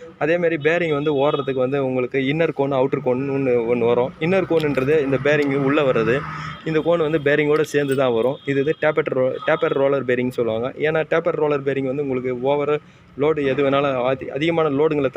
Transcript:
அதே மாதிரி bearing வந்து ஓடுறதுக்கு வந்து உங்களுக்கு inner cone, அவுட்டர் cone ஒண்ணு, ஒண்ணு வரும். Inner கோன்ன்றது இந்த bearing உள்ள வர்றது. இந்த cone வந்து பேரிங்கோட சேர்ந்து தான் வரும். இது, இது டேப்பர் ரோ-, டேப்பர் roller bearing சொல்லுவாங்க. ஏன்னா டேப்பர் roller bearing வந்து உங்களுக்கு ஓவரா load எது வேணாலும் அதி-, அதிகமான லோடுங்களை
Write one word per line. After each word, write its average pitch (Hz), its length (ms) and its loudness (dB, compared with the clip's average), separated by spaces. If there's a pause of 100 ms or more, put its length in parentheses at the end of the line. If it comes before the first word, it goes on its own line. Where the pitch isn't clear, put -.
(240)
அதே 160 180 2
மாதிரி 165 140 0 (100)
bearing 165 320 0
வந்து 151 140 0 (100)
ஓடுறதுக்கு 139 420 0
வந்து 139 220 -2
உங்களுக்கு 127 320 -2 (140)
inner 127 260 0
cone, 139 220 0
அவுட்டர் 135 260 0
cone 127 180 0 (120)
ஒண்ணு, 135 180 0 (180)
ஒண்ணு 117 180 2
வரும். 120 220 0 (140)
Inner 180 260 2
கோன்ன்றது 147 440 2 (100)
இந்த 135 200 0
bearing 143 300 2 (140)
உள்ள 151 180 2
வர்றது. 117 260 2 (560)
இந்த 156 160 0
cone 170 200 2
வந்து 156 200 0
பேரிங்கோட 147 360 2 (100)
சேர்ந்து 143 300 0
தான் 123 160 2
வரும். 127 200 0 (120)
இது, 139 140 0
இது 156 80 0 (120)
டேப்பர் 151 340 0
ரோ-, 131 160 0 (140)
டேப்பர் 160 320 0
roller 139 320 0
bearing 123 260 0
சொல்லுவாங்க. 117 320 -2 (160)
ஏன்னா 156 160 0 (100)
டேப்பர் 165 300 0
roller 147 260 0
bearing 135 220 -2
வந்து 143 160 -4
உங்களுக்கு 127 260 -2 (200)
ஓவரா 147 260 0 (440)
load 151 200 0 (100)
எது 135 140 0
வேணாலும் 139 340 2 (120)
அதி-, 135 260 -6
அதிகமான 160 400 0
லோடுங்களை 147 380 2